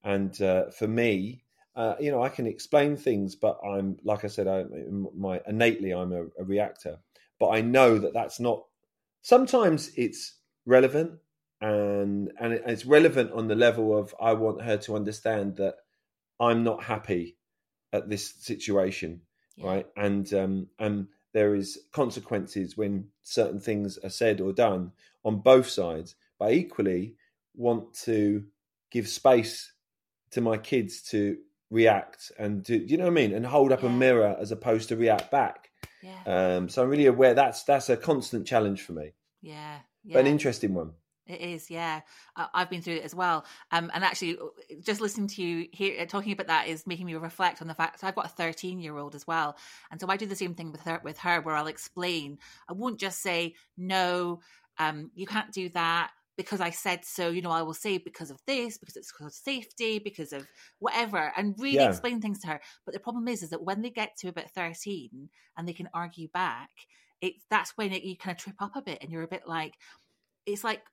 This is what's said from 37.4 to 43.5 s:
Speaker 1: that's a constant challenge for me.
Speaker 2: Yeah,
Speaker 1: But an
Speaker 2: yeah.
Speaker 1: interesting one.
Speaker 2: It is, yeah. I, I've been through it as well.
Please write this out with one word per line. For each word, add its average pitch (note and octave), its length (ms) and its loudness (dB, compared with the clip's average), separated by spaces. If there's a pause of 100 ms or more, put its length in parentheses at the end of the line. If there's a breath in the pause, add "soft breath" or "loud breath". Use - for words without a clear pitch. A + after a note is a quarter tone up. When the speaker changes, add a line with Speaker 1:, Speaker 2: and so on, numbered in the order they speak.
Speaker 1:
that's C#3 260 2
a A#2 60 6
constant B2 500 -2
challenge G#2 360 2
for F2 100 -14
me. D#2 200 -10 (300)
Speaker 2:
Yeah, D3+ 360 -16 (260)
Speaker 1:
But E3 160 4
an C3+ 60 6
Speaker 2:
yeah. C#3+ 60 4
Speaker 1:
interesting B2 420 0
one. D#2+ 180 -6 (340)
Speaker 2:
It - 160 -14
is, F3 280 -12
yeah. E3 300 -6 (340 soft breath)
I, E3+ 200 -8
I've F3+ 160 0
been F3 120 -8
through E3+ 140 -6
it - 80 -8
as D3+ 100 -14
well. F3 300 -2 (260 loud breath)